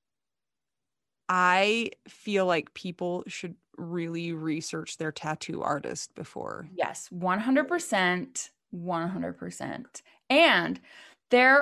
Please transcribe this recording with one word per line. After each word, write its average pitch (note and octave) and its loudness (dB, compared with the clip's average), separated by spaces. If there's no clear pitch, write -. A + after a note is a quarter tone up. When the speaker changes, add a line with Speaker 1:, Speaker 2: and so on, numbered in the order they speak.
Speaker 1:
I F#3+ 4
feel G3 0
like E3+ 0
people F3+ -6
should F3 -12
really E3+ -6
research D#3 -6
their D#3 -4
tattoo - -6
artist - -4
before. - -10
Speaker 2:
Yes, - -6
one F3+ -2
hundred C4 2
percent, F#3 0
one F3 -4
hundred F3 -6
percent. - -10
And C4 4
there C4 8